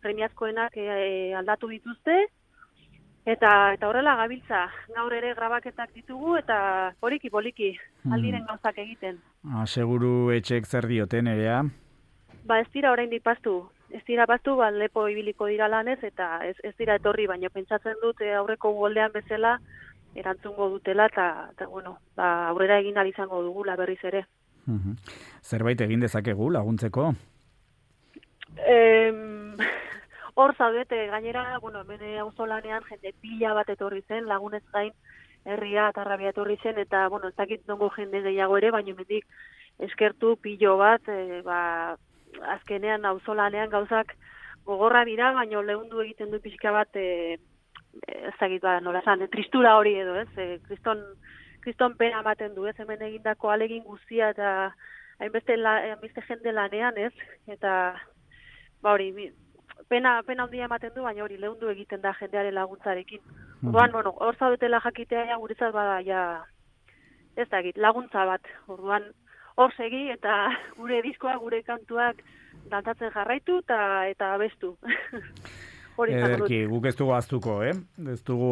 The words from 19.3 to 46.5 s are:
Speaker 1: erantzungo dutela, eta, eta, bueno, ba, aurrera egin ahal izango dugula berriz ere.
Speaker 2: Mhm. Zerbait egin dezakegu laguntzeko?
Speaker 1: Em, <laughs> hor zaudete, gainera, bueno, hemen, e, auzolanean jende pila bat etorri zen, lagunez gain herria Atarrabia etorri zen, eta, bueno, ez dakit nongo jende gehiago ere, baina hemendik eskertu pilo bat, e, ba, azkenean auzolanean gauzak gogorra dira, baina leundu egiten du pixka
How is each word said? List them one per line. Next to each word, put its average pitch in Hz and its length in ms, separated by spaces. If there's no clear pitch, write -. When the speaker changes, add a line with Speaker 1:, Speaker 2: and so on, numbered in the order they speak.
Speaker 1:
erantzungo 196 540
dutela, 196 380
eta, 170 440
eta, 185 160
bueno, 180 300
ba, 175 320
aurrera 190 320
egin 202 180
ahal 196 100
izango 190 360
dugula 185 320
berriz 185 280
ere. 190 220
Speaker 2:
Mhm. 104 280
Zerbait 117 380
egin 110 180
dezakegu 110 500
laguntzeko? 120 640
Speaker 1:
Em, 220 1040
<laughs> - 800
hor 269 200
zaudete, 233 520
gainera, 233 520
bueno, 214 220
hemen, 202 200
e, 214 180
auzolanean 220 640
jende 196 380
pila 220 320
bat 208 160
etorri 196 380
zen, 226 200
lagunez 208 440
gain 208 220
herria 208 420
Atarrabia 196 460
etorri 208 240
zen, 220 200
eta, 190 300
bueno, 190 220
ez - 60
dakit 208 320
nongo 202 220
jende 196 320
gehiago 196 360
ere, 214 140
baina 202 200
hemendik 185 340
eskertu 214 600
pilo 202 360
bat, 214 300
e, 185 340
ba, 170 540
azkenean 208 500
auzolanean 208 640
gauzak 214 460
gogorra 226 400
dira, 233 260
baina 220 320
leundu 220 400
egiten 214 280
du 214 100
pixka 208 300